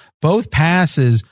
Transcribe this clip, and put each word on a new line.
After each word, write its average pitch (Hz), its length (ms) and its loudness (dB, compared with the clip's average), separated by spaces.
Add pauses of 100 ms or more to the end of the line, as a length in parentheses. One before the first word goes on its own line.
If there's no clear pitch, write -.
(200)
Both 190 300 -2
passes. 151 800 0